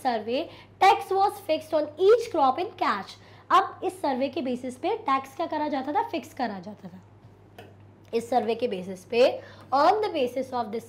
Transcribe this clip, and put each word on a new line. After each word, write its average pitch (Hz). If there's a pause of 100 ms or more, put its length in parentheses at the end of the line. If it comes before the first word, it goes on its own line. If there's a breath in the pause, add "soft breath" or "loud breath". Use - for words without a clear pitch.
survey, 233 (400 loud breath)
tax 392
was 392
fixed -
on 302
each 392
crop 269
in 370
cash। 214 (420 loud breath)
अब 370
इस 370
सर्वे 269
के 311
बेसिस 254
पे 392
टैक्स 277
क्या -
करा 302
जाता 277
था? 440
फिक्स -
करा 208
जाता 196
था। 185 (1080)
इस 233
सर्वे 226
के 247
बेसिस 185
पे, - (320 loud breath)
on 294
the 427
basis 269
of 240
this 220